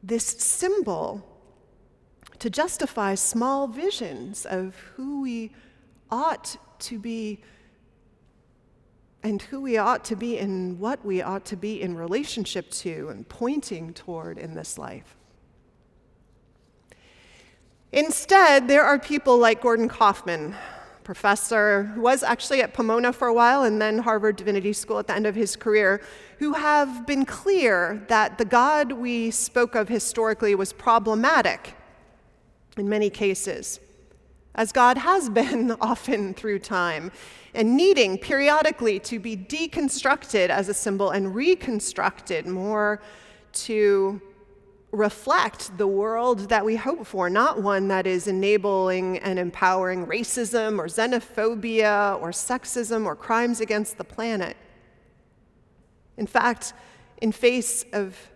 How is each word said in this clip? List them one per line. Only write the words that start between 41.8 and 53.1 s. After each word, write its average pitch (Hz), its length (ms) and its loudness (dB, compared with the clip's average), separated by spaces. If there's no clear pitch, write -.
more 208 540 -2
to 202 680 2
reflect 214 840 -2
the 202 120 2
world 214 600 0
that 214 140 4
we 220 120 0
hope 262 280 -4
for, 190 240 -2
not 202 320 2
one 196 280 2
that 190 180 0
is 185 220 0
enabling 190 880 2
and 190 200 -2
empowering 185 680 0
racism 220 720 -2
or 160 80 -4
xenophobia 220 1400 0
or 165 80 -4
sexism 226 760 -4
or 151 100 -4